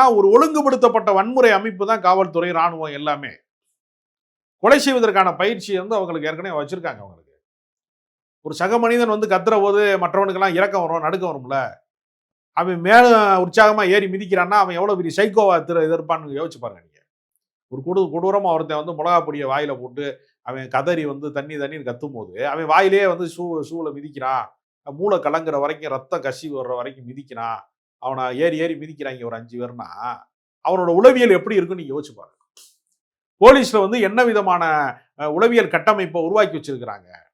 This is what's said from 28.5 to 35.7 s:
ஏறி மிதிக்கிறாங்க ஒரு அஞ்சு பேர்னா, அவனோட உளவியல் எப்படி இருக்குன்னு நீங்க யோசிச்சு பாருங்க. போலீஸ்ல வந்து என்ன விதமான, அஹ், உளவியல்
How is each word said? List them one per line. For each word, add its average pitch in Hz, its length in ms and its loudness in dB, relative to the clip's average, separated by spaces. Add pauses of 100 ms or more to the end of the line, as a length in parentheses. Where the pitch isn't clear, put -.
ஏறி 165 160 -4
மிதிக்கிறாங்க 143 500 -14
ஒரு 117 120 -10
அஞ்சு 117 220 -18
பேர்னா, 120 320 -12 (720)
அவனோட 180 260 0 (100)
உளவியல் 240 380 6
எப்படி 208 180 -4
இருக்குன்னு 175 260 -2
நீங்க 135 120 -10
யோசிச்சு 143 220 -10
பாருங்க. - 180 -20 (1080)
போலீஸ்ல 240 400 8
வந்து 208 200 0
என்ன 214 240 2
விதமான, 196 380 0 (560)
அஹ், 151 140 -4
உளவியல் 226 420 2